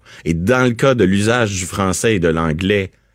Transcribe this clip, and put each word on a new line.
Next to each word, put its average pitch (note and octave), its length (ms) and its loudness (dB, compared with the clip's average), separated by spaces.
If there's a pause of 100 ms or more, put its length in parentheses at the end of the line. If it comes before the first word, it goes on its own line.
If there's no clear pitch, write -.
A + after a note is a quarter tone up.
(260)
Et E2+ 80 0
dans A2+ 340 0
le A#2+ 60 0
cas C3+ 200 2
de A#2 120 2
l'usage G#2 460 0
du F#2+ 140 -6
français G2 500 -2
et F#2+ 40 0
de E2+ 80 0
l'anglais E2 640 -2 (240)